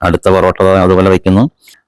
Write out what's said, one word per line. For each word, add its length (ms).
അടുത്ത 260
പൊറോട്ട 340
ദാ 200
അതുപോലെ 280
വയ്ക്കുന്നു. 400